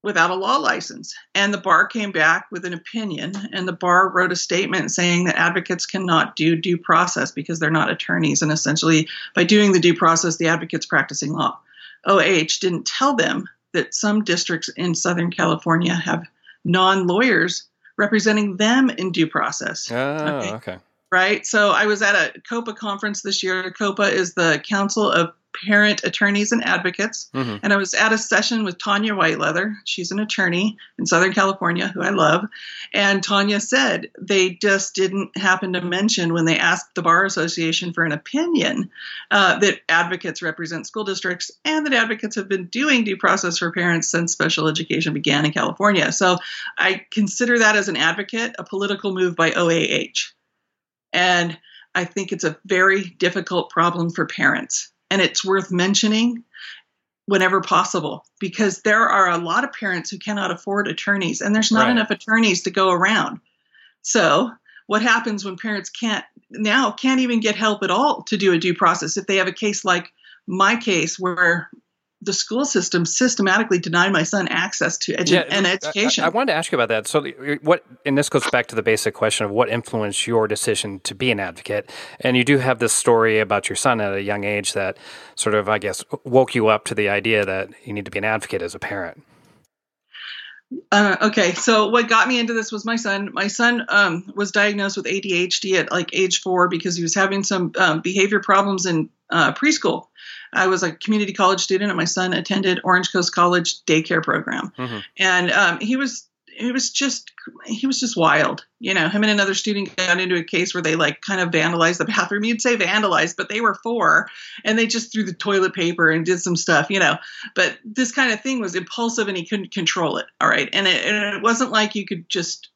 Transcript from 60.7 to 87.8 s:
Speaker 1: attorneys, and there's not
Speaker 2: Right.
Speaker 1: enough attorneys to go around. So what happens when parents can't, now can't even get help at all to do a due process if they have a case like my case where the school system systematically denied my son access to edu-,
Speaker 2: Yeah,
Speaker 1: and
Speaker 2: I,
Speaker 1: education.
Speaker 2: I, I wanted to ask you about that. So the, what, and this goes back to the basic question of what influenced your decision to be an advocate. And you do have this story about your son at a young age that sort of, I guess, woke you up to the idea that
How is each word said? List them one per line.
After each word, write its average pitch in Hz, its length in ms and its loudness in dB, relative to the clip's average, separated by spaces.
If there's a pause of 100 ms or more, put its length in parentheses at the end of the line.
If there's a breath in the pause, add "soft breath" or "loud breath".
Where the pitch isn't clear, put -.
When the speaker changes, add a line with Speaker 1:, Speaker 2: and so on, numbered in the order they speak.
Speaker 1:
attorneys, 190 540 -2
and 208 140 0
there's 220 160 2
not 220 120 4
Speaker 2:
Right. 240 80 4
Speaker 1:
enough 220 180 0
attorneys 220 540 2
to 185 80 -2
go 190 200 2
around. 185 480 0 (600 soft breath)
So 190 500 2 (360 soft breath)
what 214 160 0
happens 226 420 0
when 185 120 -8
parents 208 340 -6
can't, 214 340 -4 (240)
now 214 420 2
can't 262 300 0
even 240 180 2
get 208 160 0
help 208 280 0
at 185 80 0
all 262 320 2
to - 120 -2
do 190 160 4
a 170 60 4
due 170 160 0
process 170 420 2
if 190 120 -6
they 196 100 0
have 185 100 2
a 185 60 -6
case 202 320 -4
like 175 260 0 (360 soft breath)
my 196 280 2
case 233 420 -2
where 175 520 0 (520)
the 196 120 -4
school 247 320 -2
system 175 400 0
systematically 202 720 2
denied 175 340 0
my 165 120 2
son 190 240 -2
access - 500 -2
to - 160 -4
edu-, 160 180 0
Speaker 2:
Yeah, 170 180 4
Speaker 1:
and 190 180 0
Speaker 2:
I, 180 60 2
Speaker 1:
education. 190 500 -2
Speaker 2:
I, 160 40 2
I - 20 2
wanted 226 240 0
to 151 40 0
ask - 140 -4
you 151 60 0
about 117 100 2
that. 110 200 0
So 151 140 0
the, 139 400 -6
what, 160 240 2 (180)
and 139 140 2
this 147 120 2
goes - 200 0
back 120 180 0
to - 80 -10
the 110 60 0
basic 110 320 0
question 110 320 0
of 101 60 -4
what 110 180 0
influenced 110 560 -4
your 113 220 2
decision 101 540 -4
to - 120 -10
be 123 160 -2
an 104 100 0
advocate. 98 520 -6 (300 loud breath)
And 127 140 2
you 123 80 4
do 139 140 4
have 127 220 0
this 117 140 0
story 113 460 4
about 101 300 0
your 95 60 -6
son 123 260 2
at 101 120 -2
a 98 100 -4
young 104 200 -4
age 101 300 -4
that 95 240 -4 (380 loud breath)
sort - 180 0
of, 104 160 2
I 107 80 2
guess, 98 260 -6 (200)
woke 127 320 2
you 110 120 4
up 107 180 2
to 113 100 -6
the 104 140 0
idea 101 360 0
that 95 240 -4 (140)